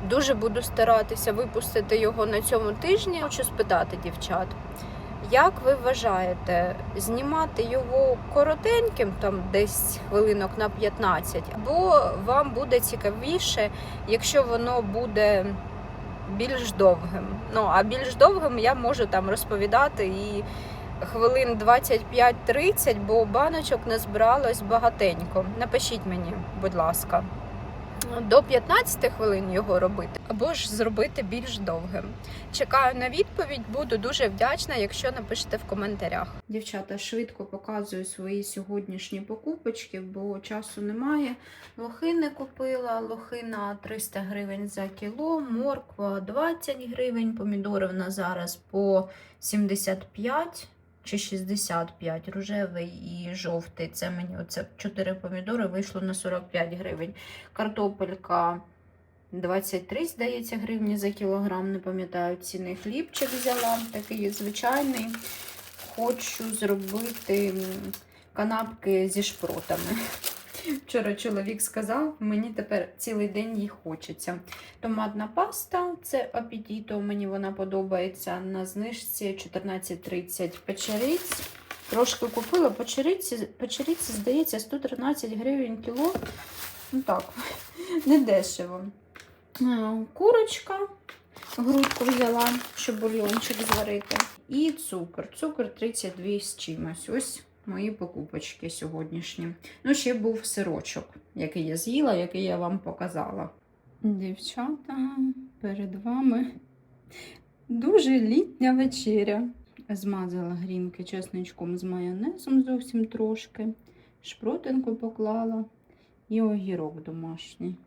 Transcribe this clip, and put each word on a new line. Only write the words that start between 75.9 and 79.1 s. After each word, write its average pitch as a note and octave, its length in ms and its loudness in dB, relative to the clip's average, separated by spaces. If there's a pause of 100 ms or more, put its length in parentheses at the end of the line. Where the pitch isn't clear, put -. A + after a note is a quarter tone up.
це - 300 -2
Апетіто, G#3+ 680 -6
мені G3+ 280 -2
вона G3 240 -4
подобається, F#3+ 880 -2
на F#3+ 260 -6
знижці G#3 680 -6